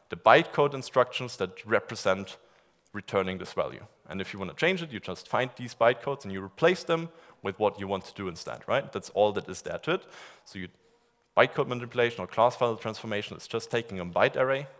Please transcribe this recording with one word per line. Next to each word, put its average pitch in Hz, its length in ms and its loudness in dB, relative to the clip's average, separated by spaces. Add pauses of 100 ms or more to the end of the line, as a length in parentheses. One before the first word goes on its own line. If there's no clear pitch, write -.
the - 80 -10
bytecode 143 560 6
instructions 127 640 0
that 92 300 -6
represent 101 720 0 (540)
returning 95 460 -2
this - 140 -12
value. 71 320 -4 (240)
And 95 120 -8
if - 120 -8
you 101 60 -10
wanna 92 160 -8
change 180 280 0
it, 151 100 -12
you 104 80 -8
just - 280 -10
find 127 280 0
these 123 180 -12
bytecodes 131 500 2
and 98 80 -8
you 95 100 -8
replace 170 420 2
them 165 260 -2 (320)
with - 160 -4
what 101 200 2
you 98 80 -6
want 95 200 -2
to - 80 -18
do 98 140 -6
instead, 71 380 -10
right? 139 240 -2
That's 98 200 -8
all 104 220 4
that 90 160 -4
is 92 140 -10
there 85 160 -8
to 165 160 -2
it. 190 120 -6 (380)
So - 140 -14
you, 90 100 -10 (680)
bytecode 135 320 4
manipulation 120 540 0
or 90 40 -6
class 120 300 4
file 117 200 2
transformation 107 600 -6
is - 100 -14
just - 240 -6
taking 117 300 -4
a 87 60 -6
byte 98 300 2
array, 135 300 0 (140)